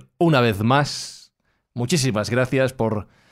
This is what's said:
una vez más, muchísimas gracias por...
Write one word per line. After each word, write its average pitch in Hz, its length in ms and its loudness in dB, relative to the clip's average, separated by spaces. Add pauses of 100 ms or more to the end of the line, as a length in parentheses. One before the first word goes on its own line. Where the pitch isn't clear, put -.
(160)
una 160 240 4
vez 107 220 2
más, - 720 -2 (400)
muchísimas 120 560 -2
gracias 127 420 0
por... 110 340 -4 (260)